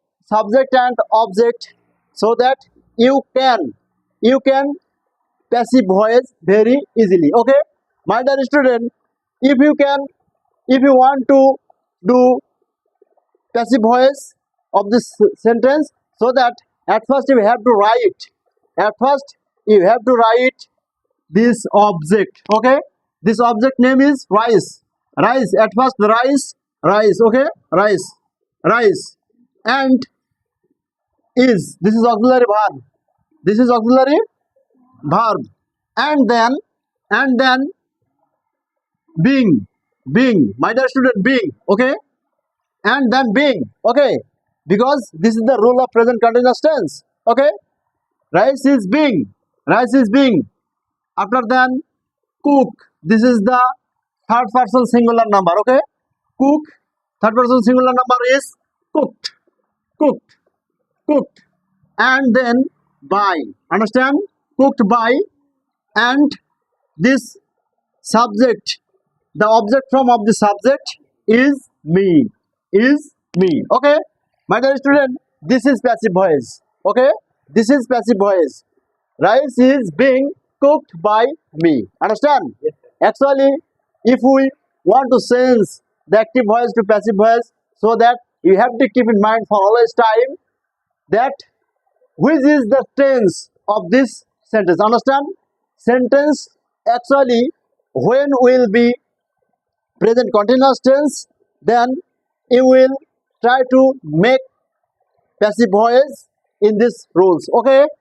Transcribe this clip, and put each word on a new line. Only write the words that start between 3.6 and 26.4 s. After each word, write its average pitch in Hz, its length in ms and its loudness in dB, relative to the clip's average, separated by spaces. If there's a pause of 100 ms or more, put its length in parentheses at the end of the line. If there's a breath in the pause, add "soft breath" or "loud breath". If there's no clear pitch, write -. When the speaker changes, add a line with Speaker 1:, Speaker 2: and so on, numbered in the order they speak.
Speaker 1:
you 254 200 0
can 277 340 -2 (760)
passive 240 360 0
voice 214 460 0 (100)
very 214 360 2 (180)
easily. 180 400 2
Okay, 247 240 2 (460)
my 220 160 -2
dear 269 200 -2
student, 254 500 -2 (500)
if 269 180 2
you 294 140 4
can, 277 240 0 (680)
if 254 120 2
you 277 140 4
want 254 340 2
to 269 280 4 (500)
do 254 320 2 (1160)
passive 233 280 -2
voice 254 520 0 (380)
of 202 180 -2
this 233 220 -2 (240)
sentence, 254 540 0 (280)
so 240 160 0
that 240 200 0 (340)
at 214 200 0
first 269 200 -2
you 262 160 2
have 233 140 0
to 214 120 -2 (100)
write, 427 500 -2 (480)
at 208 200 -2
first 190 380 -4 (300)
you 202 200 4
have 226 180 0
to 254 80 0
write 233 560 0 (600)
this 226 420 0
object, 196 720 -2 (120)
okay? 254 240 2 (440)
This 208 180 -2
object 240 380 0
name 254 220 2
is 277 300 0
rice, 220 520 0 (340)
rice, 214 420 -2
at 220 200 2
first 254 200 0
the 208 100 0
rice, 254 460 -2 (280)